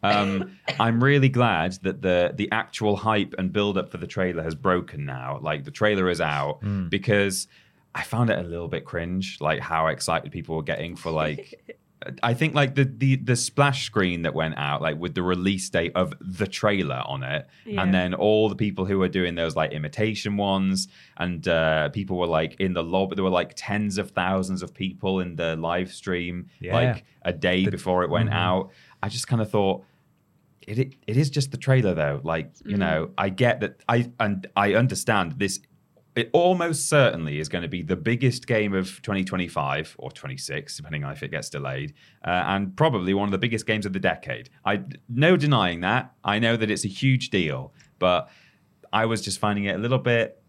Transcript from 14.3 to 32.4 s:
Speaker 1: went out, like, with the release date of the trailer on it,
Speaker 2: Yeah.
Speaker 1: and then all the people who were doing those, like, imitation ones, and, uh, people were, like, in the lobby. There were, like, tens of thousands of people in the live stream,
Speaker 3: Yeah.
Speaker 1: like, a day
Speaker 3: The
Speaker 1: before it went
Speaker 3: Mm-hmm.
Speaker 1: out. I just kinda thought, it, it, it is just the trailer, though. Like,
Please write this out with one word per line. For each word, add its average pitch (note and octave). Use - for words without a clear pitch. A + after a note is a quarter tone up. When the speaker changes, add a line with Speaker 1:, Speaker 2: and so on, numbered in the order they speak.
Speaker 1:
went D#2
out, C#2+
like, D#2
with E2
the F#2
release F#2
date E2+
of F2+
the F#2+
trailer F#2
on C#2
it, C#2+
Speaker 2:
Yeah. G2+
Speaker 1:
and F#2+
then F2+
all G#2+
the F#2+
people F#2+
who G2
were F#2
doing F2+
those, E2
like, D#2+
imitation G#2
ones, F#2+
and, F2
uh, D#2+
people F#2+
were, F2
like, E2
in F#2+
the E2+
lobby. F#2+
There G2
were, F#2+
like, F2
tens G#2
of G2
thousands F#2
of F2
people F#2+
in E2+
the E2
live E2+
stream, F2
Speaker 3:
Yeah. F2+
Speaker 1:
like, A2+
a F2
day F2+
Speaker 3:
The F#2+
Speaker 1:
before F2+
it D#2+
went E2+
Speaker 3:
Mm-hmm. F#2
Speaker 1:
out. F2+
I G2+
just B2
kinda A2+
thought, G2+
it, A2
it, C3
it A#2
is D3
just C#3
the -
trailer, B2
though. C#2+
Like, D#2+